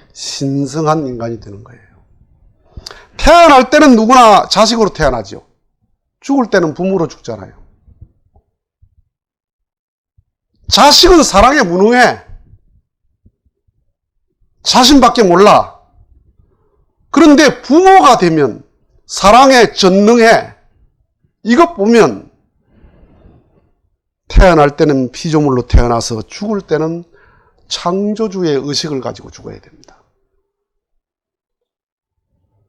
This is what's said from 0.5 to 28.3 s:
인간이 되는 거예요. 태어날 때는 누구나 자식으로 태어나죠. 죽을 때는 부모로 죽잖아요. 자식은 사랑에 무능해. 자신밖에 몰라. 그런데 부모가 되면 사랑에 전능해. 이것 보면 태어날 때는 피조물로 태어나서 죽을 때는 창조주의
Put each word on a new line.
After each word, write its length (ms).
인간이 340
되는 240
거예요. 180
태어날 500
때는 280
누구나 520
자식으로 460
태어나죠. 520
죽을 280
때는 260
부모로 340
죽잖아요. 440
자식은 520
사랑에 400
무능해. 600
자신밖에 600
몰라. 560
그런데 520
부모가 560
되면 460
사랑에 680
전능해. 840
이것 320
보면 560
태어날 480
때는 340
피조물로 560
태어나서 560
죽을 380
때는 420
창조주의 960